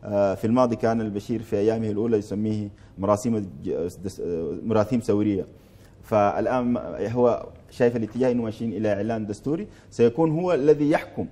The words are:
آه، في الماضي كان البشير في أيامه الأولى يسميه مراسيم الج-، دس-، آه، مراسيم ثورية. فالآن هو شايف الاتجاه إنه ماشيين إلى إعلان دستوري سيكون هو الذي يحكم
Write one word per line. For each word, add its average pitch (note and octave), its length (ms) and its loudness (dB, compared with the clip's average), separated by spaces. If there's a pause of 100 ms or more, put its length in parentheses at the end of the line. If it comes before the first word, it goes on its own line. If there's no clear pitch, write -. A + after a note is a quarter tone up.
آه، G2+ 320 2
في - 120 -4
الماضي A#2+ 280 2
كان A2+ 260 0
البشير A2 400 -4
في G#2+ 140 -6
أيامه A2 340 0
الأولى A2 280 0
يسميه G#2 520 -4 (280)
مراسيم G#2 380 0
الج-، F2 580 -6 (100)
دس-، F#2+ 160 -10
آه، E2 440 -6
مراسيم A2 360 2
ثورية. G#2 460 0 (580)
فالآن A2+ 760 2 (240)
هو A#2 440 2 (240)
شايف A#2+ 260 2
الاتجاه A#2+ 360 0
إنه A#2+ 120 0
ماشيين A2 300 -6
إلى G#2 200 0
إعلان G#2+ 320 -4
دستوري C#3+ 420 -6 (240)
سيكون D#3+ 400 4
هو F3 220 0
الذي D3 380 4
يحكم - 400 -2